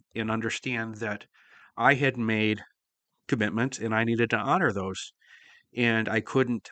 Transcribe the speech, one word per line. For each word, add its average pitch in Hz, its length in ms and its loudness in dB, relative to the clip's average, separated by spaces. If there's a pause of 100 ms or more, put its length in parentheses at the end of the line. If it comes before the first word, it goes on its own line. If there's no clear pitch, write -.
(140)
and 110 160 -4
understand 113 680 -4
that 104 280 -6 (540)
I 127 160 6
had 131 240 0
made 107 420 2 (680)
commitments 113 500 0
and 110 160 -2
I 113 80 2
needed 117 280 2
to 117 60 2
honor 135 360 0
those. - 400 -6 (600)
And 113 360 2
I 110 100 0
couldn't 120 520 0